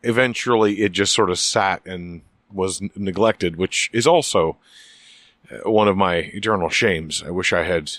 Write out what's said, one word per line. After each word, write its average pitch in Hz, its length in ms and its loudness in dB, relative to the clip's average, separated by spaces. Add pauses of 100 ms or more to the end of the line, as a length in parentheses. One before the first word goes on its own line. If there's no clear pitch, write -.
Eventually, 113 760 2
it 104 100 2
just 98 220 0
sort 101 160 2
of 90 100 -2
sat 98 460 0
and 87 360 -12 (300)
was 95 300 -4
n-, 101 140 -8
neglected, 95 600 0
which - 380 -2
is 113 120 0
also, 107 520 2 (920)
uh, 57 220 -8
one 107 160 4
of 95 80 4
my 92 200 2
eternal 101 540 -2
shames. 80 540 -2
I 73 60 -12
wish 92 240 -2
I 87 100 2
had 82 360 -2